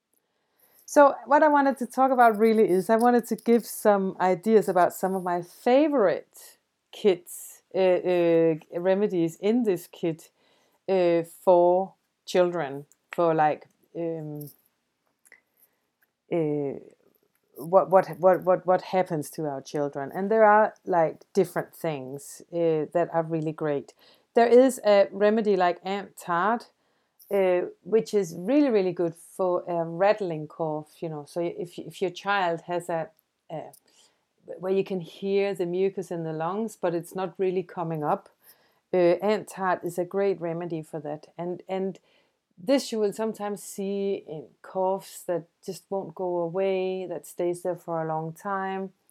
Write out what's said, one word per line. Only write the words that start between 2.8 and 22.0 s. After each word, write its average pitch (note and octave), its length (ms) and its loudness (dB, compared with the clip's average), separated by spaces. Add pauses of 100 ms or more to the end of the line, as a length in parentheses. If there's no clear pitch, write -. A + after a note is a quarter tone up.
I A3+ 60 4
wanted A#3+ 320 4
to A3 80 -4
give A#3 280 2
some G3 560 0
ideas F#3 480 2
about F3+ 240 2
some F#3+ 220 -4
of F#3+ 80 -4
my F3 180 -4
favorite B3 1200 0 (340)
kits, - 680 -4 (120)
uh, F3+ 40 -2
uh, E3+ 760 4 (200)
remedies F3+ 640 0
in A3+ 260 0
this F3+ 280 -2
kit, - 380 -6 (580)
uh, F3 360 2 (220)
for F3+ 500 4 (320)
children, E3+ 580 0 (260)
for E3 240 2
like, D3+ 340 0 (280)
um, D3+ 540 -8 (1800)
uh, D3 480 -2 (800)
what, E3 320 4
what, F3+ 200 6 (100)
what, F3 240 4
what, F3+ 240 0
what F3+ 160 2
happens F3+ 480 -2
to D#3 160 -8
our C3+ 160 -8
children. C#3+ 520 -6
And G3 160 -4
there A3 140 6
are, G#3 300 4 (100)
like, E3 380 -2 (100)
different E3+ 420 -2
things, C#3 680 -10 (100)